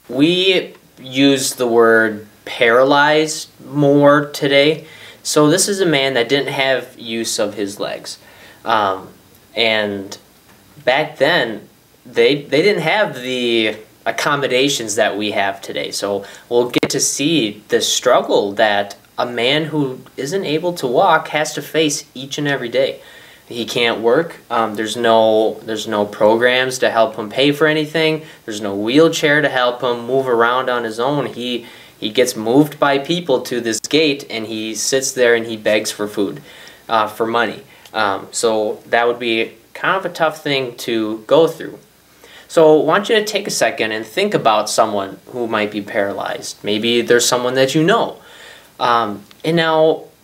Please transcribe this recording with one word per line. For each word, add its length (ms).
we 680
use 560
the 100
word 640
paralyzed 1040
more 600
today. 600
So 260
this 180
is 120
a 40
man 300
that 140
didn't 240
have 440
use 440
of 140
his 260
legs. 380
Um, 440
and 600
back 320
then, 520
they, 340
they 220
didn't 200
have 380
the 580
accommodations 880
that 220
we 160
have 280
today. 300
So 340
we'll 220
get 200
to 100
see 680
the 140
struggle 720
that 440
a 80
man 380
who 380
isn't 280
able 300
to 120
walk 440
has 240
to 80
face 420
each 240
and 80
every 220
day. 320
He 180
can't 340
work. 360
Um, 280
there's 200
no, 680
there's 220
no 200
programs 720
to 100
help 280
him 120
pay 240
for 140
anything. 560
There's 160
no 120
wheelchair 680
to 60
help 340
him 240
move 200
around 440
on 140
his 140
own. 280
He, 400
he 80
gets 260
moved 440
by 200
people 440
to 180
this 200
gate, 500
and 160
he 280
sits 380
there 220
and 100
he 140
begs 320
for 180
food, 320
uh, 200
for 180
money. 360
Um, 380
so 560
that 200
would 120
be 340
kind 220
of 100
a 80
tough 280
thing 340
to 500
go 200
through. 320
So 320
I 40
want 260
you 60
to 80
take 220
a 40
second 420
and 140
think 260
about 380
someone 560
who 200
might 260
be 100
paralyzed. 800
Maybe 400
there's 240
someone 280
that 200
you 80
know. 360
Um, 440
and 120
now 480